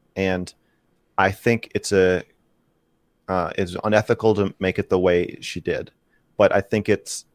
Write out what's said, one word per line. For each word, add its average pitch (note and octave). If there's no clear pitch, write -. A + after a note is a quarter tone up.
And F#2
I F#2+
think A#2
it's -
a, F#2
uh, F2+
it's F2+
unethical A2
to G2
make F#2
it G2
the F#2
way F2
she -
did, -
but G2+
I G2+
think G#2+
it's, -